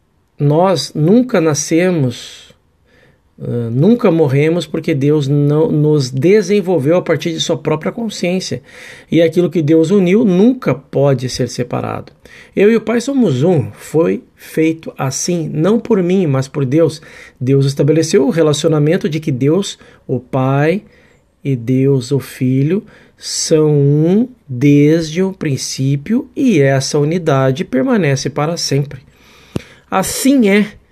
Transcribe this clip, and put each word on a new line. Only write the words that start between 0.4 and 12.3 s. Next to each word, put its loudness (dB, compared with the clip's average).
nunca 2
nascemos, -2
ah, -6
nunca 2
morremos 2
porque -4
Deus 0
não 2
nos 2
desenvolveu 2
a 0
partir -4
de -6
sua -2
própria -4
consciência. -6
E 4
aquilo 2
que -2
Deus 2
uniu 4
nunca 2
pode -2
ser -4
separado. -8